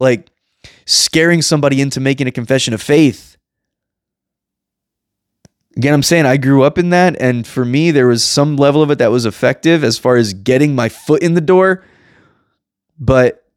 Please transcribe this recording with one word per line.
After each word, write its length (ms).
like, 300
scaring 540
somebody 400
into 180
making 280
a 40
confession 420
of 80
faith. 560
Again, 160
I'm 100
saying 220
I 120
grew 260
up 140
in 140
that, 280
and 260
for 200
me, 260
there 160
was 160
some 320
level 260
of 100
it 80
that 120
was 140
effective 580
as 140
far 180
as 180
getting 420
my 140
foot 340
in 100
the 80
door. 420
But 460